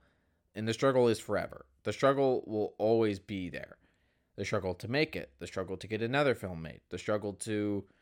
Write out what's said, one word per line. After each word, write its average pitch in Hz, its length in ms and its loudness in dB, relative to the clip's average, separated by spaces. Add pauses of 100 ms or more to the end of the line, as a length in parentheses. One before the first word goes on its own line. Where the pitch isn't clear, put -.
(540)
and 110 120 -4
the 113 80 0
struggle 127 340 6
is 107 120 2
forever. - 440 -4 (200)
The 107 80 -2
struggle 135 540 4
will 107 320 -2
always 110 400 4
be 95 300 -6
there. - 280 -12 (600)
The 101 80 -6
struggle 92 300 -2
to 107 140 -10
make 151 260 0
it, - 240 -8
the - 80 -10
struggle 92 300 -6
to - 100 -12
get 107 160 -4
another 131 320 2
film 90 280 -6
made, - 260 -12
the 90 100 -8
struggle 104 360 -2
to, 104 500 -2 (180)